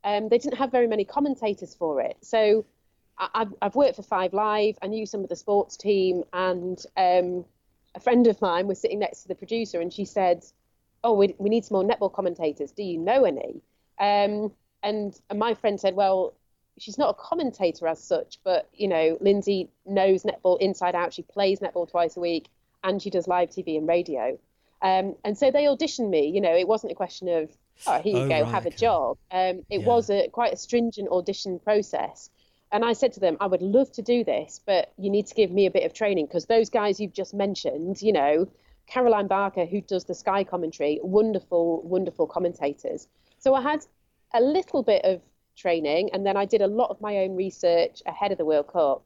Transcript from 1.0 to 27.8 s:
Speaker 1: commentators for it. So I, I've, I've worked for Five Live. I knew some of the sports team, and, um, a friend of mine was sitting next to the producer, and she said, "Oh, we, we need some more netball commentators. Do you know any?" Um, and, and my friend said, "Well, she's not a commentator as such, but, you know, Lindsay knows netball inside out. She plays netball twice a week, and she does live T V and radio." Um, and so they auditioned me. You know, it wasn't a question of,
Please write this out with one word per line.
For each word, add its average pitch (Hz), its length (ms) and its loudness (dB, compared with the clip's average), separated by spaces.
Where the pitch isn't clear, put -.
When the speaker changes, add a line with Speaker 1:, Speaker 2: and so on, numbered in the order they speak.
Speaker 1:
commentators 233 680 -2
for 147 280 -2
it. - 200 -4
So 220 440 2
I, 190 160 -6
I've, 220 280 -4
I've 202 140 -4
worked 277 220 4
for 202 60 -16
Five 185 300 -2
Live. 214 480 0
I 190 60 -8
knew 220 180 -6
some 196 160 -8
of 185 80 -8
the 175 60 -6
sports - 400 0
team, 185 560 0
and, 180 500 -4
um, 180 480 2
a 190 40 -16
friend 247 280 4
of 208 140 2
mine 185 260 0
was 190 120 -4
sitting 208 200 -4
next - 240 -4
to - 60 -20
the 185 60 -6
producer, 202 460 -6
and 170 100 -6
she 202 140 -8
said, 180 400 0
"Oh, 226 100 4
we, 202 260 4
we 202 100 0
need 226 160 2
some 202 120 -2
more 190 120 2
netball 196 240 0
commentators. 170 580 -4
Do 208 120 -10
you 175 160 -6
know 233 240 2
any?" 135 380 -2
Um, 202 520 0
and, 208 360 -4
and 208 100 -4
my 226 160 0
friend 202 240 -2
said, 185 160 0
"Well, 190 400 2
she's - 220 -12
not 285 100 2
a 202 60 -2
commentator 202 720 -4
as 160 120 -2
such, - 440 -4
but, 180 280 -2
you 202 160 -4
know, 160 320 2
Lindsay 202 480 2
knows 190 380 2
netball 185 380 0
inside 180 340 0
out. 175 180 -2
She 170 120 -14
plays 196 360 0
netball 175 300 -6
twice 170 280 0
a - 20 -10
week, 170 300 -2
and 190 180 -2
she 208 80 -8
does 175 180 -2
live 180 220 2
T 185 140 -8
V 160 140 -4
and 156 100 -2
radio." 160 500 0
Um, 190 400 0
and 208 120 -2
so 269 140 2
they 285 140 2
auditioned 277 460 0
me. 151 180 2
You 190 140 0
know, 170 120 2
it 175 140 2
wasn't 214 240 0
a 165 40 -8
question 185 340 -8
of, 160 200 -2